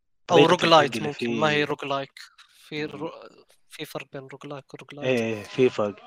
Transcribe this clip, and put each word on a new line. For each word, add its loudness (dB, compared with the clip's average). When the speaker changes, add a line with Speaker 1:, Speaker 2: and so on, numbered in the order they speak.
Speaker 1:
طريقة 6
Speaker 2:
روج 2
لايت 8
Speaker 1:
الطق -6
اللي -6
Speaker 2:
ممكن، -4
ما 2
هي 0
Speaker 1:
فيه. 0
Speaker 2:
روج -6
لايك. -6
في -8
Speaker 1:
مم. -12
Speaker 2:
رو-، -16
في -16
فرق -12
بين -14
روج -18
لايك -16
وروج -16
لايت. 0
Speaker 1:
إيه، -4
في 2
فرق. -2